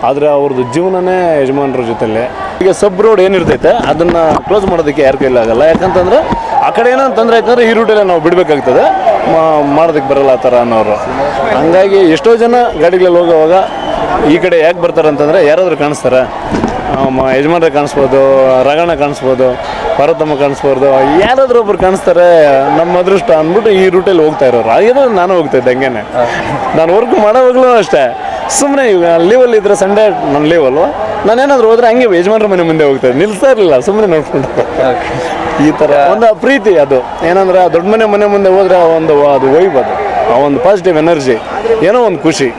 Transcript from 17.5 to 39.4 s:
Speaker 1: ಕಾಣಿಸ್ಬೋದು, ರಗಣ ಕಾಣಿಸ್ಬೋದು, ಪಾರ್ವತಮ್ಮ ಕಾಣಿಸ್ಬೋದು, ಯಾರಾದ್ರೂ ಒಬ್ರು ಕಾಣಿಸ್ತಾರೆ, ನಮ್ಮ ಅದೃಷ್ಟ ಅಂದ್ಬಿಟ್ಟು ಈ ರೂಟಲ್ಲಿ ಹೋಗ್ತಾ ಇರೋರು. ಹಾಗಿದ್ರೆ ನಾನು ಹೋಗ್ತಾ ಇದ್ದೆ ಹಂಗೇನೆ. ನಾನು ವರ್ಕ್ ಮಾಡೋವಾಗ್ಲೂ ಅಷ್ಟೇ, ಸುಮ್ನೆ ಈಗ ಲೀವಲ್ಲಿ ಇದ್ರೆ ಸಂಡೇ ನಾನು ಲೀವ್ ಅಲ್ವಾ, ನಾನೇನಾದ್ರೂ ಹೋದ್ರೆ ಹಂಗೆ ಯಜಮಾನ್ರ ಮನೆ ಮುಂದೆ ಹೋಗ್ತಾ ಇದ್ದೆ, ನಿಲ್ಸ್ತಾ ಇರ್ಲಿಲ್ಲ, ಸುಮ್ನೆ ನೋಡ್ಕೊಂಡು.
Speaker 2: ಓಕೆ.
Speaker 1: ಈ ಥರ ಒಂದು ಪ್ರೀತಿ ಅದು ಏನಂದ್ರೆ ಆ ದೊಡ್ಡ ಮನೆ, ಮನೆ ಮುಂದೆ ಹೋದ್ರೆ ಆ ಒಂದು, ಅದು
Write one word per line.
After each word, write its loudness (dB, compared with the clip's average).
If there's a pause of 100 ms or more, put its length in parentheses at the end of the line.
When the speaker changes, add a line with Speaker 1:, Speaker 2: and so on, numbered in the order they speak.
Speaker 1:
ಕಾಣಿಸ್ಬೋದು, -2 (460)
ರಗಣ 0
ಕಾಣಿಸ್ಬೋದು, -2 (180)
ಪಾರ್ವತಮ್ಮ 0
ಕಾಣಿಸ್ಬೋದು, -2 (340)
ಯಾರಾದ್ರೂ 2
ಒಬ್ರು -2
ಕಾಣಿಸ್ತಾರೆ, 2 (300)
ನಮ್ಮ 0
ಅದೃಷ್ಟ 0
ಅಂದ್ಬಿಟ್ಟು 0
ಈ 2
ರೂಟಲ್ಲಿ 0
ಹೋಗ್ತಾ 0
ಇರೋರು. 0
ಹಾಗಿದ್ರೆ 2
ನಾನು 0
ಹೋಗ್ತಾ -2
ಇದ್ದೆ 0
ಹಂಗೇನೆ. -4 (760)
ನಾನು 0
ವರ್ಕ್ 0
ಮಾಡೋವಾಗ್ಲೂ 2
ಅಷ್ಟೇ, 0 (320)
ಸುಮ್ನೆ 0
ಈಗ 2
ಲೀವಲ್ಲಿ 2
ಇದ್ರೆ 0
ಸಂಡೇ 2 (240)
ನಾನು 0
ಲೀವ್ 2
ಅಲ್ವಾ, 0 (400)
ನಾನೇನಾದ್ರೂ 2
ಹೋದ್ರೆ 2
ಹಂಗೆ 2
ಯಜಮಾನ್ರ 0
ಮನೆ 0
ಮುಂದೆ 0
ಹೋಗ್ತಾ 0
ಇದ್ದೆ, 0
ನಿಲ್ಸ್ತಾ 0
ಇರ್ಲಿಲ್ಲ, 2
ಸುಮ್ನೆ 0
ನೋಡ್ಕೊಂಡು. -2 (140)
Speaker 2:
ಓಕೆ. -4 (280)
Speaker 1:
ಈ 2
ಥರ -2 (200)
ಒಂದು 2
ಪ್ರೀತಿ 0
ಅದು -2
ಏನಂದ್ರೆ 2
ಆ 2
ದೊಡ್ಡ 0
ಮನೆ, 2
ಮನೆ 0
ಮುಂದೆ 2
ಹೋದ್ರೆ 2
ಆ 4
ಒಂದು, 2
ಅದು 2